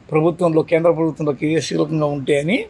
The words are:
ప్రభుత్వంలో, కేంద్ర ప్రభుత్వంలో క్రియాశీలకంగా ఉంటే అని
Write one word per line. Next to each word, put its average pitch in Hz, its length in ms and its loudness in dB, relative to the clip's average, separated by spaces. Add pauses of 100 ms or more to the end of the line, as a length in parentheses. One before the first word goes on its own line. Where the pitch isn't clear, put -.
(120)
ప్రభుత్వంలో, 160 500 2
కేంద్ర 165 300 2
ప్రభుత్వంలో 160 400 -2
క్రియాశీలకంగా 156 760 -2
ఉంటే 143 340 -2
అని 220 300 -2